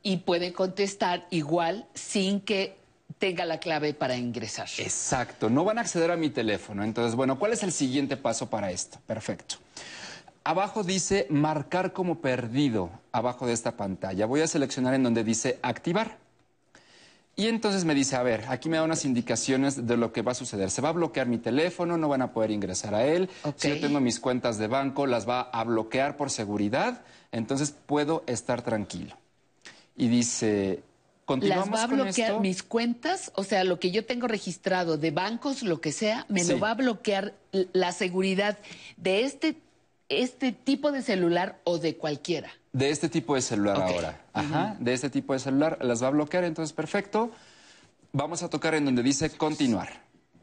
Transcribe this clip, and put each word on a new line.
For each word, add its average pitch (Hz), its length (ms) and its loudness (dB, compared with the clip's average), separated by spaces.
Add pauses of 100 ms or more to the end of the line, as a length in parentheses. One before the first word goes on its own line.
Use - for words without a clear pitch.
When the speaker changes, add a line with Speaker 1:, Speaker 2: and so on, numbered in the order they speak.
Speaker 1:
Y 185 160 0
puede 180 340 0
contestar 190 760 -2
igual 170 640 0
sin 196 460 0
que 196 360 -2 (420)
tenga 180 260 0
la 160 160 -2
clave 151 340 0
para 127 220 -2
ingresar. 117 520 -6 (100)
Speaker 2:
Exacto, - 720 -2
no 143 140 4
van 214 140 2
a 233 40 -2
acceder 170 280 2
a 170 60 2
mi 156 140 0
teléfono. 104 520 -2
Entonces, 113 320 0
bueno, 131 240 2
¿cuál 214 140 2
es 226 100 -2
el 185 100 -2
siguiente 135 440 0
paso - 320 -4
para 101 220 -2
esto? - 360 -8
Perfecto. - 500 -6 (880)
Abajo 190 380 0
dice 190 480 2
marcar 156 600 2
como 180 280 -2
perdido, 120 680 0 (220)
abajo 123 340 -2
de 117 60 2
esta 117 240 -2
pantalla. 95 500 -2
Voy 139 140 2
a 160 60 4
seleccionar 135 480 0
en 135 80 4
donde 117 220 4
dice 117 380 0
activar. 170 540 -2 (1200)
Y 208 100 0
entonces 214 380 0
me 156 100 2
dice, 135 220 2
a 123 80 2
ver, 113 240 0
aquí 127 200 -4
me 160 100 0
da 160 40 2
unas 160 220 0
indicaciones 131 840 0
de 120 100 2
lo 113 160 2
que 117 100 -2
va 120 100 0
a - 20 -2
suceder. 98 380 -4
Se 120 100 -2
va 147 60 0
a 165 40 0
bloquear 151 360 0
mi 117 100 0
teléfono, 170 580 0
no 156 120 0
van 131 140 2
a 120 100 -2
poder 110 180 2
ingresar 101 460 -2
a 117 80 4
él. 180 260 2 (140)
Speaker 1:
Ok. 147 140 -2
Speaker 2:
Si 147 100 0
yo 147 120 0
tengo 143 200 2
mis 120 180 2
cuentas 123 400 0
de 107 80 0
banco, 139 400 0
las 117 220 0
va 123 140 0
a 113 200 -4
bloquear 117 540 0
por 139 140 -2
seguridad. 110 720 0 (280)
Entonces 135 420 -2 (140)
puedo 147 400 0
estar 120 360 -2
tranquilo. 107 540 -4 (840)
Y 123 100 2
dice, 107 760 2 (440)
"Continuamos 196 440 2
Speaker 1:
¿Las 220 100 0
va 226 40 2
a 240 40 -2
Speaker 2:
con 269 100 0
Speaker 1:
bloquear 220 320 0
Speaker 2:
esto". 208 100 0
Speaker 1:
mis 185 220 0
cuentas? 240 720 -2
O 190 100 -2
sea, 190 200 2
lo 175 140 2
que 180 120 0
yo 214 160 -2
tengo 247 220 -2
registrado 180 680 -2
de 160 140 0
bancos, 226 520 -2
lo 165 200 0
que 151 100 -2
sea, 214 380 -2
¿me 185 140 2
Speaker 2:
Sí. 175 80 2
Speaker 1:
lo 175 80 2
va 214 100 0
a 226 40 0
bloquear 208 600 0 (180)
l-, 190 220 2
la 180 180 4
seguridad 190 640 0 (400)
de 190 280 2
este, 285 320 -2 (520)
este 247 440 0
tipo 277 400 0
de 269 100 -2
celular 180 600 0
o 175 140 2
de 156 180 -2
cualquiera? 156 520 -4 (240)
Speaker 2:
De 135 180 2
este 185 180 0
tipo 151 260 0
de 127 80 2
celular 101 360 2
Speaker 1:
Ok. 92 120 2
Speaker 2:
ahora. 85 300 -2 (120)
Ajá, 160 440 -2
Speaker 1:
Ujú. 127 80 -8
Speaker 2:
de 123 100 2
este 127 160 -2
tipo 139 240 -2
de 131 60 0
celular 135 420 2
las 120 200 0
va 127 40 2
a 135 40 4
bloquear, 151 340 2
entonces 160 280 -4
perfecto. 202 580 -2 (840)
Vamos 156 300 -2
a 175 60 -6
tocar 156 260 0
en 147 120 4
donde 123 160 4
dice 139 280 2
continuar. 135 760 0 (360)